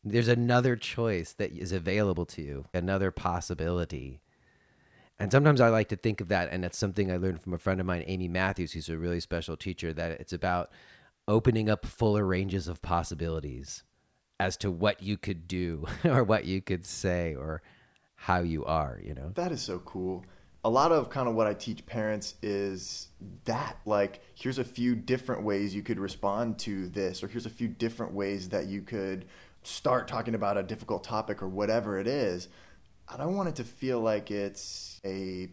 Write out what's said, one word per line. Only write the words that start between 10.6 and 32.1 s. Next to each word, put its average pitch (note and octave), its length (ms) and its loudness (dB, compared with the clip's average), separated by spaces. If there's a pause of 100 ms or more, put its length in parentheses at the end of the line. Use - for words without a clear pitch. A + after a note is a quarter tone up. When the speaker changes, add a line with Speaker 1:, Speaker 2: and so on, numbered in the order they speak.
Speaker 1:
opening A2 420 4
up G#2+ 160 2
fuller G#2+ 400 2
ranges F#2 420 0
of F2 160 -8
possibilities D#2+ 1000 -4 (560)
as F#2+ 180 0
to G2+ 120 0
what F#2+ 320 2
you G2 160 -2
could F2 300 -6
do E2+ 380 -2 (100)
<laughs> - 100 -4
or C3 180 6
what G#2 220 4
you F#2+ 160 0
could - 240 -2
say F2 480 0
or D#2 300 -6 (520)
how F2+ 260 2
you E2 240 0
are, C#2+ 380 0
you C#2 120 -8
know? C#2+ 180 -8
Speaker 2:
That F3 180 -2
is D3+ 100 -6
so F#2 180 -6
cool. F#2 440 -6 (400)
A A2+ 60 4
lot C#3+ 220 6
of D3+ 180 4
kind C3 180 -2
of A2+ 60 0
what A2 140 4
I G#2 80 2
teach - 320 -8
parents G#2+ 560 -2
is G2 640 -4 (380)
that, A#2+ 400 -4
like, G2+ 360 2 (140)
here's C3 240 -4
a B2 40 0
few B2 320 2
different B2+ 480 0
ways G2+ 300 2
you G2+ 80 -4
could G2 180 -2
respond G2+ 600 -2
to F#2+ 300 -4
this, F#2 340 -2
or G2 40 -6
here's A#2 200 -6
a - 40 -6
few A#2 160 -4
different A#2 460 -4
ways G2 360 -2
that F#2 180 -2
you G2 160 -4
could F#2+ 420 -4 (380)
start - 440 0
talking A2+ 280 -2
about G2+ 220 2
a G2 60 0
difficult G2+ 400 -4
topic G#2+ 380 -4
or F#2+ 60 -4
whatever G2+ 520 0
it G2 80 -2
is. G#2+ 420 -2 (600)